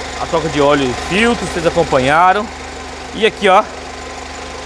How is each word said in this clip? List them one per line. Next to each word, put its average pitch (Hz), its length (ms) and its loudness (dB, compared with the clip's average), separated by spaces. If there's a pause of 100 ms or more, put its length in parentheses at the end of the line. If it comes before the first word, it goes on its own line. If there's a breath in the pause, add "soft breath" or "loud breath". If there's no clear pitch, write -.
(220)
a 127 40 -6
troca 160 220 -2
de 143 120 0
óleo 143 240 4
e 123 80 0 (160)
filtro, 220 380 2
vocês 165 200 -2
acompanharam. 165 800 4 (680)
E 196 100 -2
aqui, 202 240 2
ó, 196 160 6 (1000)